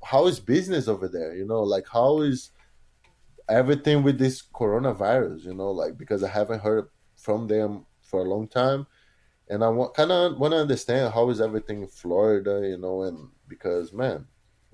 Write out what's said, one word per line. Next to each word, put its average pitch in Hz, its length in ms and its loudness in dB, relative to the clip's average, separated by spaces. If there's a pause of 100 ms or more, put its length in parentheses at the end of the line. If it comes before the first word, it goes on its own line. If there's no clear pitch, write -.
how 143 240 4
is 170 120 0
business 170 480 0
over 95 200 -2
there, 80 280 -8
you 95 100 -8
know, 110 180 -2
like, 101 280 0
how 139 300 4
is 135 300 -2 (960)
everything 143 560 4
with 139 160 4
this 131 220 0
coronavirus, 107 1040 0
you 90 80 -10
know, 95 180 -4
like, 80 260 -4
because 98 260 -4
I 95 60 -2
haven't 104 320 -2
heard 107 280 -2 (260)
from 110 320 -4
them 104 380 -2 (160)
for 95 200 -4
a 92 80 -2
long 107 180 -4
time. 135 380 0 (640)
And 104 140 -2
I 113 60 4
wa-, 120 200 0
kinda 175 480 2
wanna 151 200 2
understand 127 560 0
how 117 160 2
is 113 120 0
everything 107 420 -4
in 95 40 -10
Florida, 101 800 0
you 92 100 -6
know, 92 260 -6
and 80 260 -10 (180)
because, 90 460 -4
man, 104 340 -4 (460)